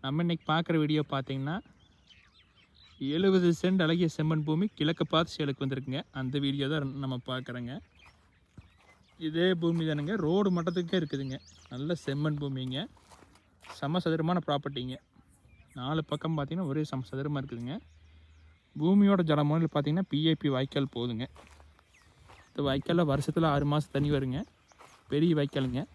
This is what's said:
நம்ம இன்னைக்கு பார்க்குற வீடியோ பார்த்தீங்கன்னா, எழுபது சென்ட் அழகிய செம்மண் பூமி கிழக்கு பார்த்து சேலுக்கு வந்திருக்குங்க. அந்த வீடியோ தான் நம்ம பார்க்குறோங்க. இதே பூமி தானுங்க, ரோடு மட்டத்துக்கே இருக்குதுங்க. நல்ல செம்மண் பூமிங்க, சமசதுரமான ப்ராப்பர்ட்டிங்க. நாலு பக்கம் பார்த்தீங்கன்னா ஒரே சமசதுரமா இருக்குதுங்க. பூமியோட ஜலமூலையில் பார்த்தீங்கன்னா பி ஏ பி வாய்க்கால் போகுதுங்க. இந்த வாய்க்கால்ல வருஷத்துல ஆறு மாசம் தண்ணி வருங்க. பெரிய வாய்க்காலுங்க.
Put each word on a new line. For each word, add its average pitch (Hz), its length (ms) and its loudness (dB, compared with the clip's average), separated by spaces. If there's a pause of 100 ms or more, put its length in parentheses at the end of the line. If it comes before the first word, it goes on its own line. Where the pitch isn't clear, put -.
நம்ம 151 220 0
இன்னைக்கு 170 260 -2
பார்க்குற 165 320 2
வீடியோ 151 180 2 (120)
பார்த்தீங்கன்னா, 135 420 -4 (1600)
எழுபது 185 340 6 (100)
சென்ட் 185 240 2
அழகிய 170 300 4
செம்மண் 156 320 0
பூமி 156 200 2 (120)
கிழக்கு 160 340 0
பார்த்து 165 220 0
சேலுக்கு 143 300 -4
வந்திருக்குங்க. 131 360 -4 (200)
அந்த 131 260 -2
வீடியோ 139 260 -2
தான் 147 160 -2 (160)
நம்ம 131 140 -4 (100)
பார்க்குறோங்க. 127 460 -8 (1500)
இதே 160 180 0 (160)
பூமி 170 280 2
தானுங்க, 151 260 -2 (100)
ரோடு 196 300 2
மட்டத்துக்கே 175 440 -2
இருக்குதுங்க. 139 380 -4 (360)
நல்ல 143 220 -4 (100)
செம்மண் 147 360 0
பூமிங்க, 131 400 -4 (960)
சமசதுரமான 165 680 0
ப்ராப்பர்ட்டிங்க. 139 500 -4 (840)
நாலு 151 300 -2
பக்கம் 160 300 -2
பார்த்தீங்கன்னா 165 340 -4
ஒரே 156 180 0
சமசதுரமா 135 520 -4
இருக்குதுங்க. 123 340 -8 (1040)
பூமியோட 196 480 6
ஜலமூலையில் 151 460 2
பார்த்தீங்கன்னா 151 380 0
பி 147 60 2 (120)
ஏ - 20 6 (100)
பி 147 120 2
வாய்க்கால் 131 400 -2
போகுதுங்க. 120 320 -4 (1200)
இந்த 143 180 -4
வாய்க்கால்ல 170 460 2
வருஷத்துல 151 420 2
ஆறு 143 200 2
மாசம் 151 220 -2
தண்ணி 147 200 2
வருங்க. 135 240 -2 (720)
பெரிய 156 260 4
வாய்க்காலுங்க. 135 440 -2 (120)